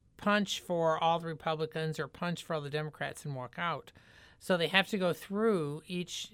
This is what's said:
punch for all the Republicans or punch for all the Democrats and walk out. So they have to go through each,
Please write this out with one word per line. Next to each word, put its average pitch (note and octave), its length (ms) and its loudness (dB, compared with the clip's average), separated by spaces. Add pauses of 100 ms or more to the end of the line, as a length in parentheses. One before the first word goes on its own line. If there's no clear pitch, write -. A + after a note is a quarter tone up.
(180)
punch G#3 420 2
for E3 380 2
all E3 220 4
the E3 80 -6
Republicans D#3+ 720 -2
or C#3+ 80 -4
punch F3 360 -4
for E3+ 120 -4
all D3+ 60 -2
the C#3+ 100 -8
Democrats D3 520 -6
and C#3+ 120 -4
walk B2+ 240 -8
out. E3 320 -2 (480)
So F#3 180 2
they F3+ 120 2
have F#3+ 180 6
to G#3+ 100 -2
go F3+ 160 2
through F#3+ 760 0
each, F3+ 460 -6